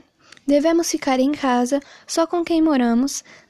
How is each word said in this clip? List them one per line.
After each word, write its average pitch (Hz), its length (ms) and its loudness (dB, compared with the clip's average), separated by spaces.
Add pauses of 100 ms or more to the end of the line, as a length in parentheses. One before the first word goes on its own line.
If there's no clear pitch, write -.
(480)
devemos 320 420 2
ficar 277 300 -2
em 277 140 2
casa 247 480 -2 (260)
só 330 180 -2
com 349 160 -2
quem 330 200 0
moramos, 254 600 0 (280)